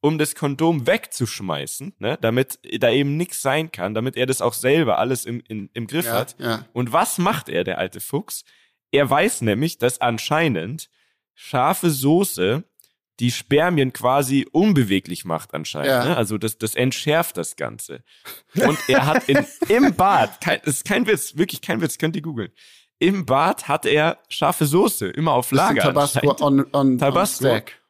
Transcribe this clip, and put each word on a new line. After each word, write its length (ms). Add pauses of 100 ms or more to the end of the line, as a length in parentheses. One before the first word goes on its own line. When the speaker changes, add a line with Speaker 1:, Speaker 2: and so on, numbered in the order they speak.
Speaker 1:
um 180
das 180
Kondom 500
wegzuschmeißen, 1120
ne, 220
damit 400 (200)
da 100
eben 260
nix 260
sein 300
kann, 220
damit 220
er 100
das 160
auch 120
selber 440
alles 260
im, 240
in, 260
im 140
Griff 180
Speaker 2:
Ja, 60
Speaker 1:
hat. 260
Speaker 2:
ja. 340
Speaker 1:
Und 200
was 260
macht 300
er, 160
der 140
alte 220
Fuchs? 440 (460)
Er 200
weiß 320
nämlich, 360
dass 220
anscheinend 880 (460)
scharfe 560
Soße 760 (560)
die 100
Spermien 640
quasi 580
unbeweglich 760
macht 280
anscheinend, 380
Speaker 2:
Ja. 140
Speaker 1:
ne? 120
Also 220
das, 200
das 160
entschärft 600
das 200
Ganze. 460 (520)
Und 240 (100)
er 180
hat 220
in, 160 (120)
<laughs> 120
im 260
Bad, 460
kein, 240
das 120
ist 100
kein 200
Witz, 300
wirklich 240
kein 200
Witz, 180
könnt 180
ihr 60
googeln. 280 (500)
Im 260
Bad 420
hat 180
er 320 (100)
scharfe 380
Soße 420
immer 240
auf 180
Speaker 2:
Bisschen 160
Speaker 1:
Lager 160
Speaker 2:
Tabasco 360 (120)
Speaker 1:
anscheinend. 120
Speaker 2:
on, 300
on, 260
Speaker 1:
Tabasco. 460
Speaker 2:
on 60
Stack. 400